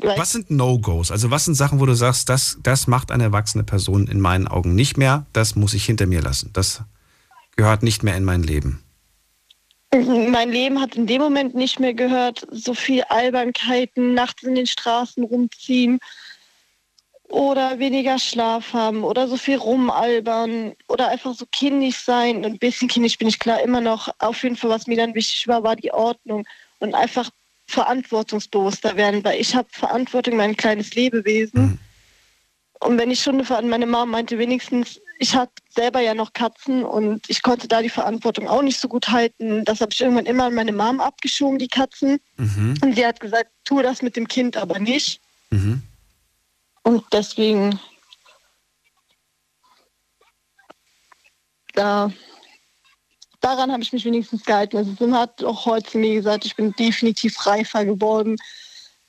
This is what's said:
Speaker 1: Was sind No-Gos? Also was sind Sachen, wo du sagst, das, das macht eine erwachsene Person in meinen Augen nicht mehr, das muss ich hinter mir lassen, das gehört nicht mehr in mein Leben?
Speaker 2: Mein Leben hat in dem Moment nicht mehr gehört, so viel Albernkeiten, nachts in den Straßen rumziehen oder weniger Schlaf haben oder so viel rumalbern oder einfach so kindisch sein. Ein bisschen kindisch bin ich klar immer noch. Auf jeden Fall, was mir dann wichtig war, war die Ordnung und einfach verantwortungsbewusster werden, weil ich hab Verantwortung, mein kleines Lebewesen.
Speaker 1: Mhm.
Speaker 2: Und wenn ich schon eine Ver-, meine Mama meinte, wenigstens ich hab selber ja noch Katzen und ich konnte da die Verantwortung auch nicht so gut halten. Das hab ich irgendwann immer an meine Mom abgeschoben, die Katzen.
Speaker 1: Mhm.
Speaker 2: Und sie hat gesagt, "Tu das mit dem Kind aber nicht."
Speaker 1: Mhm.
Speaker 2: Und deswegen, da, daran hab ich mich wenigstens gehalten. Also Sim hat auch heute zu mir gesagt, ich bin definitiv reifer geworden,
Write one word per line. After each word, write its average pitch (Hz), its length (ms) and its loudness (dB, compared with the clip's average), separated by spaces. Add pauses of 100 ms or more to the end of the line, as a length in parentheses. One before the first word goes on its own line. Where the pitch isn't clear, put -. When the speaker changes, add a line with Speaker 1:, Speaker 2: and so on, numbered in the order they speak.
Speaker 1:
Was 180 320 0
sind 226 180 -6
No-Gos? 113 600 2
Also 107 200 0
was 147 160 0
sind 165 80 2
Sachen, 139 260 2
wo 139 60 4
du 127 80 6
sagst, 120 340 2
das, - 340 0
das 131 240 2
macht 123 240 2
eine 120 140 2
erwachsene 107 400 0
Person 98 420 2
in - 140 0
meinen 92 260 2
Augen 87 280 0
nicht 135 240 2
mehr, 139 340 4
das 110 240 2
muss 101 180 2
ich 101 120 0
hinter 107 200 2
mir 87 140 2
lassen, - 320 -2
das - 300 -2 (720)
gehört 107 260 4
nicht 117 200 0
mehr 95 140 2
in 95 80 0
mein 90 180 2
Leben? 71 420 -2 (1080)
Speaker 2:
Mein 240 640 4
Leben 269 300 0
hat 254 140 -6
in 226 100 0
dem 254 160 2
Moment 277 320 0
nicht 254 260 -2
mehr 254 140 0
gehört, 247 580 -2
so 233 220 -6
viel 254 340 0
Albernkeiten, 247 1040 0
nachts 247 300 -2
in 254 120 -2
den 254 120 0
Straßen 240 580 -2
rumziehen 247 720 0 (1200)
oder 269 560 0
weniger 262 400 0
Schlaf 226 560 -2
haben 220 280 0
oder 226 260 0
so 247 100 -4
viel 269 180 0
rumalbern 226 1200 0 (140)
oder 247 200 0
einfach 254 260 -4
so 240 160 -18
kindisch 269 500 0
sein. 240 440 0
Ein 214 140 -4
bisschen 247 300 0
kindisch 233 280 2
bin 226 120 0
ich 214 100 0
klar 226 240 0
immer 247 180 2
noch. 220 380 -2
Auf 233 240 -2
jeden 247 140 -2
Fall, 240 120 -2
was 220 180 0
mir 233 120 0
dann 233 160 0
wichtig - 340 -4
war, 233 140 2
war 226 140 2
die 226 160 -6
Ordnung 220 540 -2 (340)
und 208 140 -4
einfach 240 360 0 (360)
verantwortungsbewusster 220 1300 -2
werden, 202 280 2
weil 202 160 0
ich 226 160 -2
hab 247 180 -2
Verantwortung, 247 640 -2
mein 214 200 0
kleines 214 380 -2
Lebewesen. 220 680 2
Speaker 1:
Mhm. 98 160 2 (1000)
Speaker 2:
Und 240 180 2
wenn 233 120 2
ich 254 120 -2
schon 277 120 0
eine 269 100 0
Ver-, 226 180 -2
meine 233 240 0
Mama 240 200 2
meinte, 233 320 -4
wenigstens 247 640 -2 (180)
ich 233 160 -2
hab 254 160 0 (240)
selber 240 260 0
ja 226 140 0
noch 220 180 -6
Katzen 247 520 -2
und 214 440 -2
ich - 140 -4
konnte 247 260 0
da 226 140 2
die 233 60 -2
Verantwortung 214 600 -4
auch 247 140 2
nicht 269 180 0
so 262 80 -4
gut 233 200 -4
halten. 226 560 0
Das 214 160 0
hab 214 120 -2
ich - 80 -2
irgendwann 247 260 2
immer 254 180 2
an 240 100 -2
meine 226 180 -2
Mom 226 280 0
abgeschoben, 269 580 -2
die 254 100 -4
Katzen. 269 520 0 (160)
Speaker 1:
Mhm. 107 440 0
Speaker 2:
Und 269 140 4
sie 240 120 2
hat 233 140 -2
gesagt, 226 300 -2 (140)
"Tu 277 180 2
das 254 200 0
mit 247 140 -4
dem 226 120 -4
Kind 247 280 -2
aber 196 220 -4
nicht." 240 420 -2 (300)
Speaker 1:
Mhm. 107 320 0 (1000)
Speaker 2:
Und 226 280 2
deswegen, 208 640 0 (4000)
da, 202 360 2 (1300)
daran 262 320 0
hab 247 80 -4
ich 226 120 -8
mich 240 120 -4
wenigstens 233 400 -2
gehalten. 208 320 0
Also 202 220 -2
Sim 240 160 2
hat 240 300 -2
auch - 220 -4
heute 226 240 -2
zu 226 80 -2
mir 220 160 2
gesagt, 208 300 0
ich 214 120 -10
bin 208 160 0
definitiv 226 760 0
reifer 208 380 0
geworden, 214 520 0 (720)